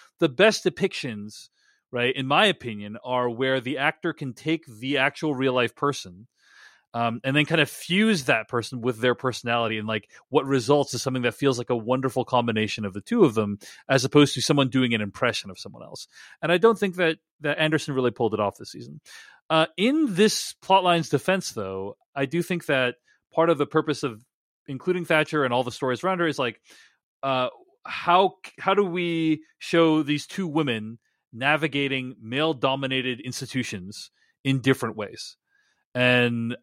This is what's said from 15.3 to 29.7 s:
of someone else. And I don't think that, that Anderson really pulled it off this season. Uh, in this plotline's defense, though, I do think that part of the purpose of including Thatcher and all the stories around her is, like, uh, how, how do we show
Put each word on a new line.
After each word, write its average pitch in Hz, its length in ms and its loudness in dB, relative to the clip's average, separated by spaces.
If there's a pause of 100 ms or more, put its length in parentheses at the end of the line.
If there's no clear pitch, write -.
of 92 80 -14
someone - 260 -16
else. - 240 -16 (340)
And 156 100 0
I 180 60 4
don't 214 200 4
think 185 180 -2
that, 165 220 0 (240)
that 147 160 -2
Anderson 156 380 0
really 127 160 2
pulled 110 220 0
it 104 60 0
off 101 180 -2
this - 140 -16
season. 139 300 -16 (480)
Uh, 160 180 2 (100)
in 262 360 2
this 202 500 2
plotline's 180 460 2
defense, 180 420 -2
though, 95 440 -8 (200)
I 139 100 -2
do 156 160 -2
think 175 240 -6
that 127 300 0 (360)
part 165 180 2
of 156 80 4
the 135 100 0
purpose 156 360 -2
of 113 200 -6 (440)
including 175 360 -4
Thatcher 156 400 2
and 123 100 0
all 127 100 2
the 120 80 -8
stories 127 320 -4
around 185 160 -2
her 170 80 0
is, 147 100 -2
like, 123 240 -4 (640)
uh, 131 260 0 (360)
how, 180 500 2 (240)
how 190 160 2
do 208 100 6
we 165 560 0 (160)
show 160 460 4